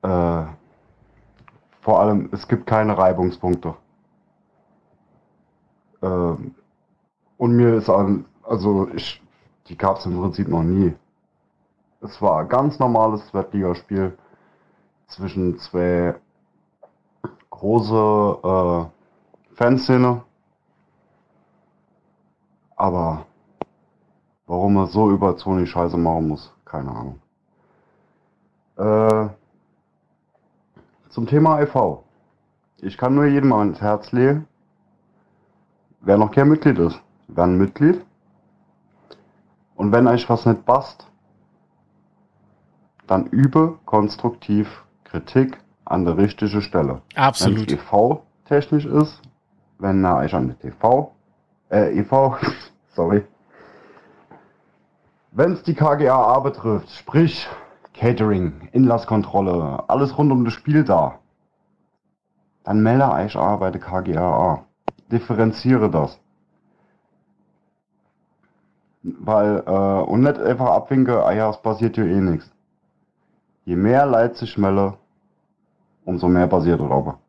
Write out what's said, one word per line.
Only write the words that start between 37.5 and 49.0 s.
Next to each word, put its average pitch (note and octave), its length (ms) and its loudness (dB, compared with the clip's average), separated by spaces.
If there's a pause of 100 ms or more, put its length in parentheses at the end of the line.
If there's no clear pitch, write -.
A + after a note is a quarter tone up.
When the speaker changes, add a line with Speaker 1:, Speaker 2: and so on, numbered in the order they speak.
Speaker 1:
ein F2+ 40 2
Mitglied. D3 480 2 (1700)
Und G2+ 180 -2
wenn B2 140 4
euch B2 240 2
was A#2 160 0
nicht A2+ 180 2
passt, - 440 -4 (2000)
dann F#2+ 180 0
übe D#3 600 2
konstruktiv G#2+ 1000 -2 (220)
Kritik C3 520 -2 (280)
an F2+ 200 -2
der E2+ 120 0
richtigen G#2 440 0
Stelle. C#2+ 400 -4 (140)
Speaker 2:
Absolut. C3 460 0
Speaker 1:
Wenn's G2+ 120 -4
e C#2+ 40 -4
V A#2+ 460 0 (220)
technisch D3 400 0
ist, D3 340 0 (600)